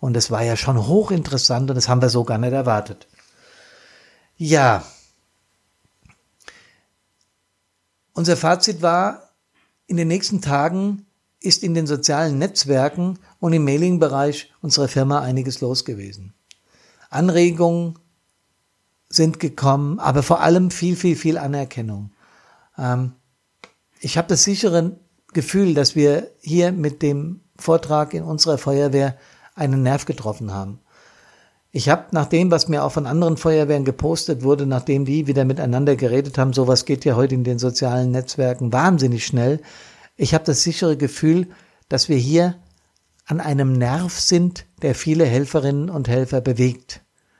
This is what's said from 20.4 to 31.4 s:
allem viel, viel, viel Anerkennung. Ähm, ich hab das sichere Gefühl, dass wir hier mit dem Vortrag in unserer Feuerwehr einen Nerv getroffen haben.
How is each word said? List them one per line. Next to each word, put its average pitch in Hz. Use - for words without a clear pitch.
allem 175
viel, 175
viel, 175
viel 160
Anerkennung. 123
Ähm, 127
ich -
hab 165
das -
sichere 175
Gefühl, 180
dass 143
wir 147
hier 175
mit 151
dem 151
Vortrag 160
in 165
unserer 156
Feuerwehr 139
einen 135
Nerv 135
getroffen 110
haben. 98